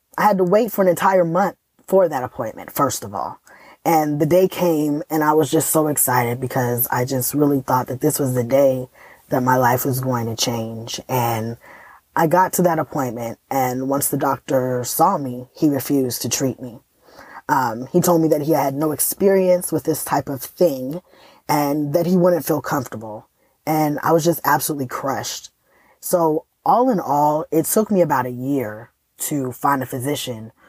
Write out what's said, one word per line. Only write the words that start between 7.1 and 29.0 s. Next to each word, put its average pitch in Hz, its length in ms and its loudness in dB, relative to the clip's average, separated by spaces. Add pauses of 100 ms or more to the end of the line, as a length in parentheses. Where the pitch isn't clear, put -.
really 143 260 2
thought 127 240 -2
that 127 160 -8
this 151 160 0
was 131 160 -2
the 123 100 0
day 131 460 2 (400)
that 131 140 0
my 127 140 2
life 127 280 2
was 131 140 0
going 123 260 -2
to 113 100 -4
change. 113 720 -6
And 117 500 -2 (580)
I 165 100 2
got 175 280 2
to 185 100 2
that 170 160 2
appointment, 120 580 -6 (140)
and 131 360 0
once 139 220 0
the 143 80 -2
doctor 127 680 0
saw 170 340 2
me, 123 340 -8
he 156 160 2
refused 135 540 0
to 123 60 -4
treat 127 300 -2
me. 123 200 -14 (680)
Um, 123 440 -2
he 175 100 4
told 170 200 4
me 160 80 4
that 151 120 2
he 156 120 0
had 139 200 0
no 151 180 0
experience 185 800 2
with 156 120 -2
this 156 200 -2
type - 260 -4
of 131 120 -8
thing 147 600 -2 (460)
and 147 460 0
that 170 140 2
he 185 100 4
wouldn't 175 280 4
feel 151 160 0
comfortable. 117 640 -8 (400)
And 151 340 0
I 156 120 2
was 165 100 4
just 170 220 2
absolutely 147 420 0
crushed. - 640 -8 (480)
So 160 460 0 (200)
all 233 240 4
in 202 100 0
all, 151 520 0
it 160 140 2
took 214 260 0
me 185 100 4
about 143 240 2
a 123 60 -8
year 123 600 -4 (260)